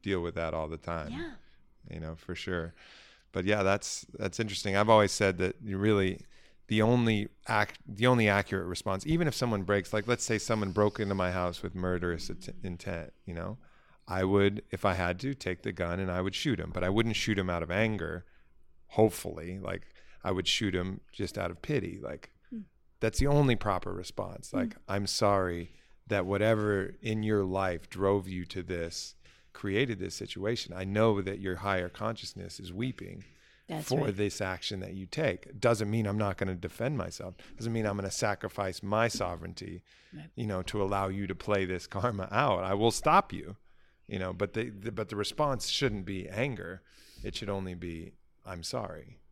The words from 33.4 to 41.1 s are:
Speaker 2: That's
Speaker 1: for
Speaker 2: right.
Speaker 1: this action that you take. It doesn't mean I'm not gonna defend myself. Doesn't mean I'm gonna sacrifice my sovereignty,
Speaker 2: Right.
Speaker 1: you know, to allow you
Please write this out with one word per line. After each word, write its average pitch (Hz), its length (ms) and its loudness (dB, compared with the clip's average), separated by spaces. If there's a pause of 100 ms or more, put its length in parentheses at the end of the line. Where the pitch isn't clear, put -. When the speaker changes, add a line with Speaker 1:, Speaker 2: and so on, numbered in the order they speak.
Speaker 2:
That's 156 200 -8
Speaker 1:
for 135 180 2
Speaker 2:
right. 98 100 -2
Speaker 1:
this 101 260 -2
action 95 380 -4
that 95 120 -10
you 95 140 -10
take. 131 400 -2
It 123 140 -14
doesn't 110 300 4
mean 110 160 2
I'm 101 120 0
not 101 180 0
gonna 95 200 -2
defend 113 420 -4
myself. 92 380 -8 (200)
Doesn't 113 160 -4
mean 113 140 0
I'm 101 100 0
gonna 98 140 -2
sacrifice 98 720 -2
my 107 260 4
sovereignty, 87 720 -6 (300)
Speaker 2:
Right. 156 220 -16
Speaker 1:
you 113 120 -4
know, 95 180 0
to 104 180 0
allow 98 260 0
you 98 180 -2